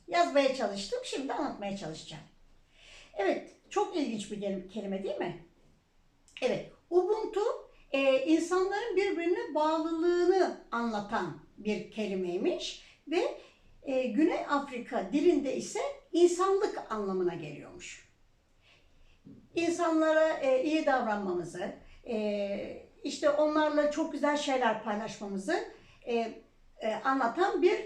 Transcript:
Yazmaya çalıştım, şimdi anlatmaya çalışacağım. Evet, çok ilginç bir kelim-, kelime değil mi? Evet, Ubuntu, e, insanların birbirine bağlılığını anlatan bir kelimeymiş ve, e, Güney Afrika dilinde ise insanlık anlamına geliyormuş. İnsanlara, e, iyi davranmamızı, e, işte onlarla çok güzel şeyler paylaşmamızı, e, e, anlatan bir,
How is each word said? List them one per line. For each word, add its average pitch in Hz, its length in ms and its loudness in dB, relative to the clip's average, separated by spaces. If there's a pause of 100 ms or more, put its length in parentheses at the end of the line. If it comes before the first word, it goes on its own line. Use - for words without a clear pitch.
Yazmaya 277 460 4
çalıştım, 208 500 -4
şimdi 294 280 -6
anlatmaya 202 440 -4
çalışacağım. 156 460 -12 (920)
Evet, - 360 -2 (200)
çok - 260 -2
ilginç 226 340 -4
bir 202 100 -8
kelim-, 196 280 -4
kelime 196 360 -6
değil 587 140 -6
mi? - 280 -8 (960)
Evet, 208 300 -2 (180)
Ubuntu, 370 500 2 (520)
e, 269 340 4
insanların 381 720 2
birbirine 349 580 0
bağlılığını 330 1160 2
anlatan 214 680 -4 (160)
bir 208 340 -4
kelimeymiş 196 960 -2 (240)
ve, 381 300 0 (440)
e, 262 200 0
Güney 311 460 2
Afrika 247 640 -4
dilinde 277 440 4
ise 403 240 -4 (320)
insanlık 359 800 4
anlamına 185 420 -2
geliyormuş. - 720 -14 (1500)
İnsanlara, 320 760 4
e, 262 360 2
iyi 311 220 2
davranmamızı, 202 880 -2 (340)
e, 208 800 -4 (180)
işte 294 260 0
onlarla 302 600 2
çok 320 220 -2
güzel 294 240 0
şeyler 254 480 0
paylaşmamızı, 214 800 -4 (420)
e, 233 380 -4 (400)
e, 214 100 -2
anlatan 269 680 0
bir, 403 240 6